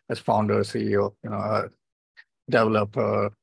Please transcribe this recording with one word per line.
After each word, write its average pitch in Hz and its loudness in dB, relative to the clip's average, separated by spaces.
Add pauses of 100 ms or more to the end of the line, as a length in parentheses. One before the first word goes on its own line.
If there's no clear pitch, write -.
as 113 -6
founder, 104 0
C 107 -6
E 104 0
O, 101 0 (100)
you 113 -10
know, 104 -6
uh, 104 -2 (840)
developer, 107 2 (120)